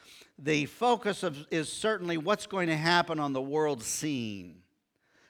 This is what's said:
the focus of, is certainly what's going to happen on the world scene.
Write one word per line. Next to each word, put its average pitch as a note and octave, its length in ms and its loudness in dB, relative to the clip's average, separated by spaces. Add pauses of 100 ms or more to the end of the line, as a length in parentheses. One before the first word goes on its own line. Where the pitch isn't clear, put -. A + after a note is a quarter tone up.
(380)
the D3 260 0
focus G#3+ 580 0
of, D#3 280 -4
is D#3+ 200 0
certainly F3+ 460 -2
what's F3+ 300 0
going F#3 220 0
to D#3+ 100 2
happen E3 420 4
on C#3+ 140 0
the C3 80 0
world C#3+ 400 0
scene. G#2+ 800 -6 (680)